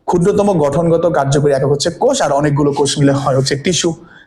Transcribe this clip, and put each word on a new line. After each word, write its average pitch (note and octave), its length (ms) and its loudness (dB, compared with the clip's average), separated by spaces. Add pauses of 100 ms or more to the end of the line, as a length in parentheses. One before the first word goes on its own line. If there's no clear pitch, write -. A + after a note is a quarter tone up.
ক্ষুদ্রতম F#3+ 540 0
গঠনগত E3 520 0
কার্যকরী C#3+ 420 0
একক C#3 160 0
হচ্ছে C#3+ 200 -2
কোষ, B3 320 0
আর D3+ 100 0
অনেকগুলো C#3+ 420 0
কোষ D3 260 -2
মিলে C#3 120 4
হয় C3+ 260 -2
হচ্ছে C3+ 180 -2
টিস্যু। E3+ 380 -2 (340)